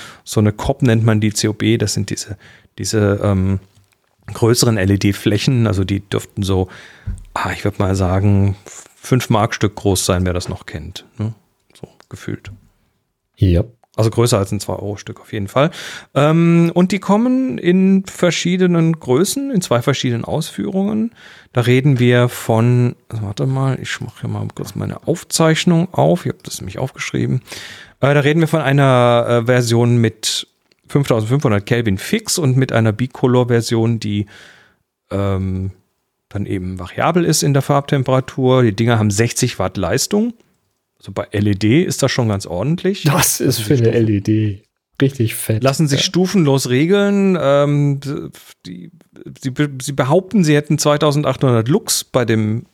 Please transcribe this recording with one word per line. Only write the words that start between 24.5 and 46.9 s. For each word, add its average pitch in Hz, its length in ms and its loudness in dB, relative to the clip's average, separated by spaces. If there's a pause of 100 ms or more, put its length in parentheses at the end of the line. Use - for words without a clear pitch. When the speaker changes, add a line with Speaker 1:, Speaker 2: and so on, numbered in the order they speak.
Speaker 1:
kurz - 200 -12
meine - 340 -8
Aufzeichnung 165 840 0
auf. 160 320 2
Ich 120 60 -2
hab - 120 -20
das - 160 -12
nämlich - 180 -12
aufgeschrieben. - 600 -4 (600)
Äh, 135 120 2
da 147 80 2
reden 151 200 2
wir 156 80 2
von 160 120 0
einer, 127 680 4
äh, 117 180 2
Version 120 500 2
mit - 500 -2 (420)
fünftausendfünfhundert 117 760 0
Kelvin 117 320 0
fix - 420 -4
und 131 200 0
mit 131 140 0
einer 113 200 2
Bicolor-Version, 117 1080 0
die, 104 280 -4 (840)
ähm, 95 600 -2 (580)
dann 101 160 -8
eben 92 340 -6
variabel 147 460 -2
ist 160 180 0
in 147 120 2
der 139 80 2
Farbtemperatur. 131 1000 0
Die 107 140 2
Dinger 117 220 2
haben 107 120 2
sechzig 117 480 -2
Watt 95 200 -4
Leistung. 208 560 -2 (640)
Also - 140 -18
bei 101 180 -6
L 104 160 0
E 101 80 2
D 107 280 2
ist - 200 -4
das 131 80 2
schon 117 180 0
ganz 98 180 -2
ordentlich. 160 580 -4
Speaker 2:
Das 147 360 0
ist - 180 0
Speaker 1:
Lassen - 60 -6
Speaker 2:
für 147 120 2
Speaker 1:
sich 117 100 2
Speaker 2:
eine 113 100 2
Speaker 1:
stufen- 113 120 2
Speaker 2:
L - 20 0
E 101 100 0
D 107 420 -2 (380)
richtig 135 340 0
fett. 110 280 -4
Speaker 1:
Lassen 135 260 2
sich 139 120 0
Speaker 2:
Ja. - 40 -2
Speaker 1:
stufenlos 170 680 2
regeln. 196 680 2